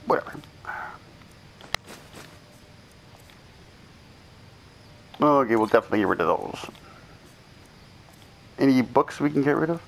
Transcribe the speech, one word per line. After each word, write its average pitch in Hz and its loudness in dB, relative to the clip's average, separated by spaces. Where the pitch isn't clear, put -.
whatever. - -4
Okay, 135 4
we'll 107 2
definitely 107 2
get 98 2
rid 92 0
of 85 2
those. - -2
Any 135 4
books 127 0
we 147 0
can 147 0
get 143 2
rid 160 0
of? 170 -4